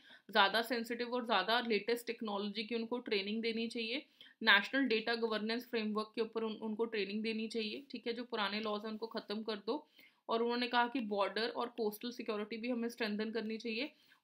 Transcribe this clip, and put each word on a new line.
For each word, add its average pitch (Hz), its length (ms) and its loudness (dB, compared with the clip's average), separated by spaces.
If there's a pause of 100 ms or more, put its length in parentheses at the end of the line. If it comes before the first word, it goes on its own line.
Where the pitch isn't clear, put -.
(320)
ज़्यादा 202 300 6
सेंसिटिव 233 520 -2
और 247 120 0
ज़्यादा 220 340 4
latest 233 480 0
technology 208 560 -2
की 220 120 -4
उनको 226 240 -2
training 214 420 -2
देनी 226 260 -2
चाहिए, 233 380 -4 (380)
नेशनल 226 440 6
डेटा 220 280 2
गवर्नेंस 226 540 0
फ्रेमवर्क 214 460 0
के 233 60 0
ऊपर 220 220 -2
उन, 220 100 -2
उनको 220 320 -2
ट्रेनिंग 214 380 -2
देनी 220 240 -2
चाहिए, 220 440 -4
ठीक 233 160 -8
है, 233 60 -2
जो 240 100 -6
पुराने 214 360 -2
लॉज 214 260 -2
हैं 220 60 -6
उनको 220 160 -6
ख़त्म 214 360 -6
कर 220 120 -4
दो। 226 320 -4 (420)
और 226 140 2
उन्होंने 240 240 0
कहा 240 200 4
कि 254 120 -2
बॉर्डर 208 500 0
और 240 180 -4
कोस्टल 233 440 -4
सिक्योरिटी 214 460 -6
भी 226 120 -4
हमें 233 200 0
स्ट्रेंथन 220 420 -2
करनी 220 260 -4
चाहिए 226 360 -4 (300)